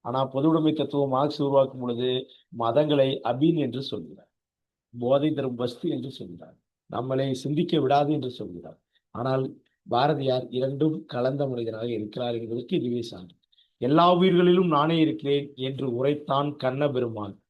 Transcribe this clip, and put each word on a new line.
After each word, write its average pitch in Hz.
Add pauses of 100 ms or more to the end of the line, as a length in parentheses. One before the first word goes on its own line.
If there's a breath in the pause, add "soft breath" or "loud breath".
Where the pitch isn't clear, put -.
ஆனா 131
பொது 135
உடைமை 156
தத்துவம் 143
மார்க்ஸ் 143
உருவாக்கும் 135
பொழுது 123 (320 soft breath)
மதங்களை 135
அபின் 143
என்று 131
சொல்கிறார், 82 (680)
போதை 139
தரும் 135
வஸ்து 123
என்று 135
சொல்கிறார், - (360)
நம்மளை 131
சிந்திக்க 147
விடாது 143
என்று 127
சொல்கிறார். 87 (300)
ஆனால் 131 (320)
பாரதியார் 131
இரண்டும் 135
கலந்த 135
மனிதனாக 117
இருக்கிறார் 117
என்பதற்கு 117
இதுவே 120
சான்று. - (440)
"எல்லா 170
உயிர்களிலும் 175
நானே 160
இருக்கிறேன்" 143
என்று 131
உரைத்தான் 147
கண்ணபெருமான். 123